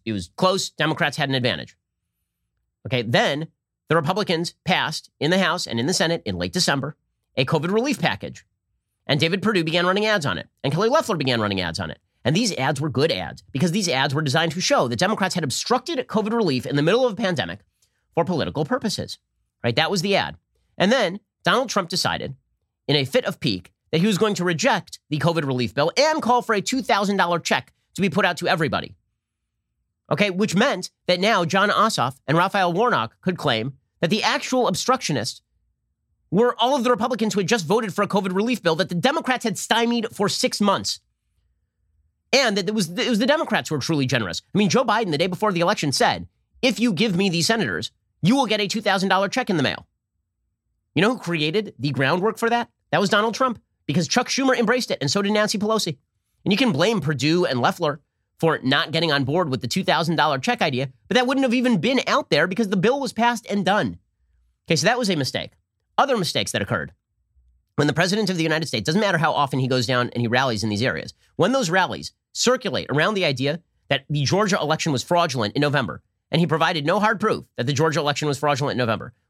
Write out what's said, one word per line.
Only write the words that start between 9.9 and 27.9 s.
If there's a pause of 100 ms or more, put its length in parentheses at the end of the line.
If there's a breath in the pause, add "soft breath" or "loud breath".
ads
on
it. (140)
And
Kelly
Loeffler
began
running
ads
on
it. (240)
And
these
ads
were
good
ads
because
these
ads
were
designed
to
show
that
Democrats
had
obstructed
covid
relief
in
the
middle
of
a
pandemic (540)
for
political
purposes, (460)
right?
That
was
the
ad. (400)
And
then (220)
Donald
Trump
decided (500)
in
a
fit
of
pique (180)
that
he
was
going
to
reject (100)
the
covid
relief
bill
and
call
for
a
two
thousand
dollar
check (220)